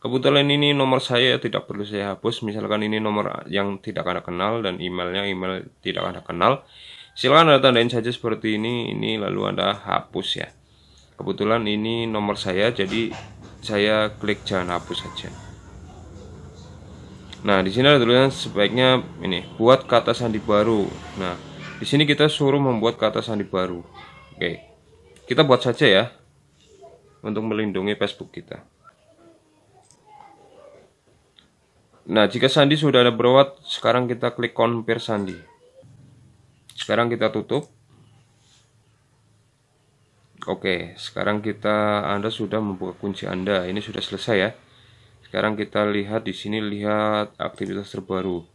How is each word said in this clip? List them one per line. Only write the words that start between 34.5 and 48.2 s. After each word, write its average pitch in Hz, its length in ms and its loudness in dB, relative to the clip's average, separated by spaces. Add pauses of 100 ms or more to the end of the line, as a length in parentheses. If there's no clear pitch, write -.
konfir 113 480 0
sandi. 98 400 -4 (1400)
Sekarang 113 320 0
kita 117 240 0
tutup. 110 400 -4 (2750)
Oke, 90 560 -4
sekarang 101 400 -4
kita, 107 640 0
Anda 101 240 -2
sudah 110 320 -4
membuka 95 400 -6
kunci 98 320 -6
Anda. 92 320 -2
Ini 92 160 -4
sudah 104 240 -8
selesai 104 320 -2
ya. 95 160 2 (800)
Sekarang 104 240 0
kita 104 320 -2
lihat 104 400 -2
di 92 80 -6
sini, 104 240 -6
lihat 107 800 -2
aktivitas 98 560 -8
terbaru. 92 600 -6